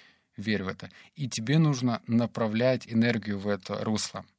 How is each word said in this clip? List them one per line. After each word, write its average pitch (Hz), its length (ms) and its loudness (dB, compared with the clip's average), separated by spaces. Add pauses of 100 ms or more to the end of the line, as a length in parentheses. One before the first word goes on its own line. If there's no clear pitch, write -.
(380)
верь 101 260 -2
в 92 60 -6
это». - 200 -10 (260)
И 139 120 -6
тебе 127 320 0
нужно 127 480 2
направлять 117 800 2
энергию 113 500 0
в 98 100 -6
это 101 360 -2
русло. 107 420 -4 (140)